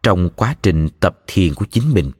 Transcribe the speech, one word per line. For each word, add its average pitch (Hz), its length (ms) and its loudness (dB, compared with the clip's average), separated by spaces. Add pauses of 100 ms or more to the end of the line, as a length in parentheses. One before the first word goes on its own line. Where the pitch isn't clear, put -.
trong 90 320 2
quá 123 260 -2
trình 80 280 2 (100)
tập - 280 0
thiền 87 260 0
của 101 120 -4
chính 131 280 -2
mình. 71 260 0